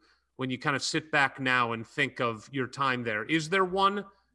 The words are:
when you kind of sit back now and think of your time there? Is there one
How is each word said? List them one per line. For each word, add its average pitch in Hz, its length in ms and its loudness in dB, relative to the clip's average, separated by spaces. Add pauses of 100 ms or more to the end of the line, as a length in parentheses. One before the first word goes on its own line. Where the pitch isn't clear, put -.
(360)
when 131 120 -4
you 127 100 -4
kind 139 160 0
of 127 80 -2
sit - 300 -4
back 139 260 2
now 127 340 2
and 113 140 -6
think 135 340 -2
of 117 300 -2
your 131 160 -4
time 127 380 -2
there? 110 200 -2
Is 156 260 0
there 190 160 4
one 196 360 2 (320)